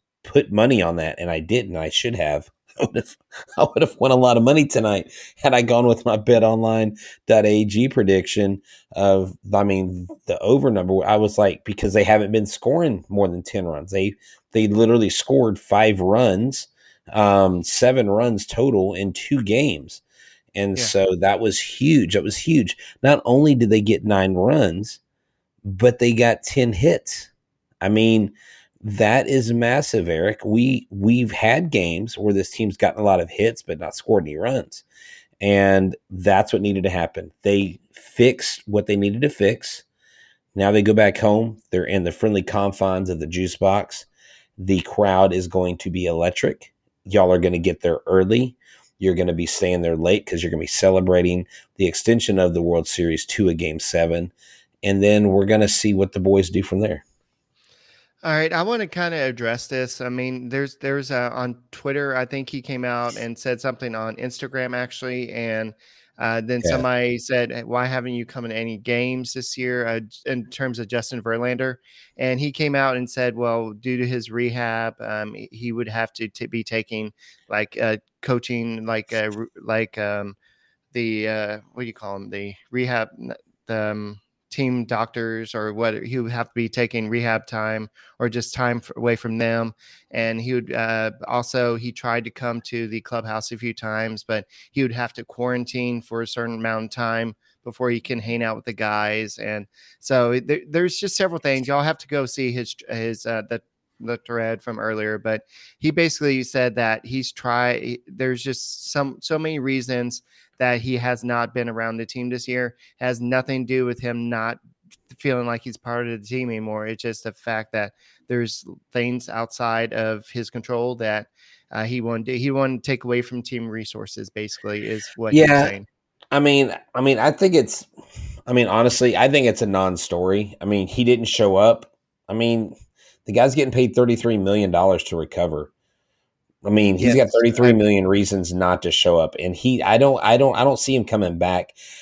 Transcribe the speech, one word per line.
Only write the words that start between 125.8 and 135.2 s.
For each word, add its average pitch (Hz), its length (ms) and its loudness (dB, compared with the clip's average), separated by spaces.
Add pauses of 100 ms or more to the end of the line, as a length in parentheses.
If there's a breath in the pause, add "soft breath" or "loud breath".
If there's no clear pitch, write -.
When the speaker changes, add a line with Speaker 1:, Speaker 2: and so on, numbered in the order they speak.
Speaker 1:
I 143 120 2
mean, 139 340 4 (180)
I 123 60 -4
mean, 131 200 4
I 135 120 4
think 185 240 2
it's, - 320 0 (580 loud breath)
I 123 60 -6
mean, 123 160 6
honestly, 120 480 4
I 120 140 4
think 139 180 4
it's 107 140 0
a 117 40 0
non-story. 95 920 0
I 87 60 -8
mean, 101 220 0
he 123 180 -2
didn't 117 200 4
show 101 300 2
up. 110 400 4 (320)
I 98 60 -8
mean, 113 420 -2 (500 soft breath)
the 113 60 -8
guy's 123 240 4
getting 135 160 0
paid 123 240 2
thirty-three 117 420 2
million 98 340 2
dollars 87 340 4
to - 100 -8
recover. 78 560 -4 (920)